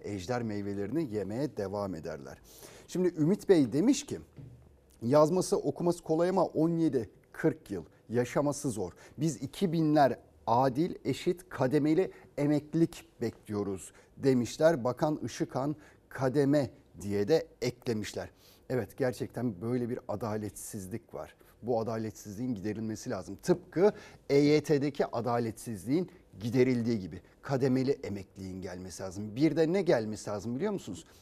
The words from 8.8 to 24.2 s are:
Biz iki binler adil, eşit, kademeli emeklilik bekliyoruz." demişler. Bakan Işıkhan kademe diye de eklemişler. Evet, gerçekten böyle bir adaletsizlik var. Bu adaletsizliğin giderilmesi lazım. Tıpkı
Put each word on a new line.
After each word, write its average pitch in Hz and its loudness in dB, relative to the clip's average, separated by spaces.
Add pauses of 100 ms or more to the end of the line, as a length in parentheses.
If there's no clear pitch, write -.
Biz 147 0
iki 151 -4
binler 151 4 (280)
adil, 131 2 (100)
eşit, 175 -2
kademeli 151 2 (280)
emeklilik 151 0
bekliyoruz." 101 -4 (240)
demişler. 135 4
Bakan 151 0
Işıkhan 147 -2 (320)
kademe 139 2 (300)
diye 101 0
de 156 4 (160)
eklemişler. 107 -4 (420)
Evet, 120 -4
gerçekten 120 -4
böyle 120 -2
bir 123 -6 (100)
adaletsizlik 104 -8
var. 76 -12 (280)
Bu 110 0
adaletsizliğin 110 -6
giderilmesi 107 -6
lazım. 98 -8
Tıpkı 180 2 (380)